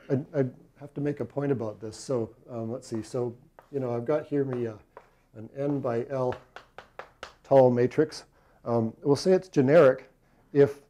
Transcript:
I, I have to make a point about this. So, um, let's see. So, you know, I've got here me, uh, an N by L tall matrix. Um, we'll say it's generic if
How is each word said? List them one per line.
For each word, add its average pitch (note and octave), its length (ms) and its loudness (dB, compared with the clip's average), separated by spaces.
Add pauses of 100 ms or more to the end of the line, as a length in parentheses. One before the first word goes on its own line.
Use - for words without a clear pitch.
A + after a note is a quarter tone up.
I, C#3+ 300 -4
I C3+ 60 0 (340)
have C#3+ 140 -20
to D3 80 -10
make D3 180 -4
a A#2+ 60 -8
point C#3+ 260 -4
about G#2+ 300 -6
this. A2 160 -14
So, A#2 320 -6 (200)
um, A2+ 220 -10
let's - 160 -12
see. A2+ 140 -8
So, A#2+ 340 -6 (380)
you C#3 80 -6
know, A#2+ 120 -6
I've A#2+ 120 -6
got D3+ 200 -2
here C#3+ 200 -2
me, B2 220 -6
uh, A2 60 -10 (640)
an A2 220 -16
N C#3+ 220 -4
by A#2+ 300 -4
L B2+ 260 -4 (1080)
tall C3 280 6
matrix. B2 520 0 (400)
Um, A#2 300 -2 (100)
we'll C#3+ 140 2
say F#3 140 0
it's F#3 180 0
generic C#3 600 4 (440)
if C#3+ 260 4 (100)